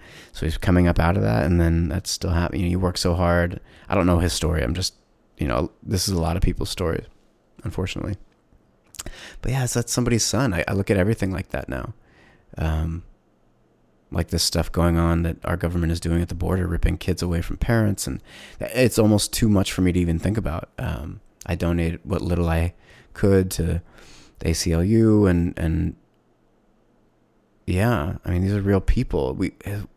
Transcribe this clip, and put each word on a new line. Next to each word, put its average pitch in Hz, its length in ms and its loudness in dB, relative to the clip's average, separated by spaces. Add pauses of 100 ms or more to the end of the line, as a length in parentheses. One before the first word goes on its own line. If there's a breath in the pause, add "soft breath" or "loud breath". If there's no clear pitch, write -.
(320 loud breath)
So - 140 -6
he's 80 120 -2
coming 90 300 4
up 87 120 2
out 87 180 2
of 101 60 2
that, 107 220 0
and 87 140 2
then 82 300 2
that's 87 200 -4
still - 220 -4
happening. 85 300 -2
You 87 60 0
know, 87 40 0
you 90 80 0
work 90 180 -2
so 87 160 0
hard. 87 460 0 (300 loud breath)
I - 60 -2
don't 90 120 4
know 85 120 4
his 87 140 2
story. 82 300 0
I'm 60 100 -2
just, 90 200 -4 (440)
you - 100 -2
know, 65 240 -2 (100)
this - 260 -2
is 98 60 -2
a 85 80 0
lot 82 160 -2
of 95 60 0
people's 85 260 0
stories, - 360 -4 (580)
unfortunately. - 540 -6 (1200 loud breath)
But 113 100 -4
yeah, 131 140 -2
so 120 140 -2
that's - 120 -4
somebody's 120 320 0
son. 113 300 0
I, 85 140 0
I - 60 -2
look 95 160 0
at 98 80 2
everything 95 340 0
like 92 180 -6
that - 180 -6
now. 64 260 -6 (640 soft breath)
Um, 80 460 -2 (1080)
like 90 180 0
this 85 140 0
stuff - 280 0
going 85 240 2
on 85 280 2
that 82 200 -4
our 87 140 -4
government 85 340 -2
is 82 80 -4
doing 85 220 0
at 85 80 -4
the 87 60 -8
border, 90 320 -2
ripping 85 320 0
kids 90 240 -2
away 87 180 -2
from - 160 -6
parents. 110 480 2
And - 160 -6 (380 loud breath)
it's 117 400 2
almost 107 340 4
too 110 160 2
much 98 240 2
for - 80 -2
me 90 100 4
to 90 80 2
even 85 200 0
think 92 180 -2
about. 85 400 -4
Um, 117 420 -6 (280)
I 85 80 -4
donated 85 480 0
what - 180 -4
little 87 260 0
I 82 280 0 (380 loud breath)
could 95 380 4
to 82 300 -2 (580 loud breath)
the - 100 -2
A 82 40 2
C - 180 -2
L 82 120 2
U 107 420 4
and, 87 320 2
and 82 380 -2 (1700)
yeah, 92 580 0
I - 60 -6
mean, 90 140 0
these 98 100 0
are 101 80 0
real 98 200 2
people. 73 520 0
We, - 200 -4 (420)